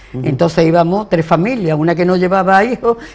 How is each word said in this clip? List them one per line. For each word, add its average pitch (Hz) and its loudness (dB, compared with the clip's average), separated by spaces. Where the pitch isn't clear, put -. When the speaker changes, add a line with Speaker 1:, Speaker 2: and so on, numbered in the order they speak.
Speaker 1:
Ujú. 127 -8
Speaker 2:
Entonces 160 0
íbamos 175 0
tres 160 0
familias, 175 0
una 165 0
que 175 0
no 185 2
llevaba 190 2
hijos 233 -2